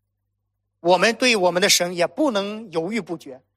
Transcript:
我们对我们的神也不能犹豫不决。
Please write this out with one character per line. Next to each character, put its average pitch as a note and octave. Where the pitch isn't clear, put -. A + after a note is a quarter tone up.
我 F3
们 A3
对 B3
我 F3+
们 F3
的 G3
神 F3+
也 E3+
不 C#4+
能 G#3
犹 E3
豫 A#3
不 E3
决。 C3